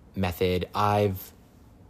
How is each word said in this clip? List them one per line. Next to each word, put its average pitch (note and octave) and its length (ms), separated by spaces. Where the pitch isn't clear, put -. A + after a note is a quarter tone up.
method F2+ 580
I've G#2 600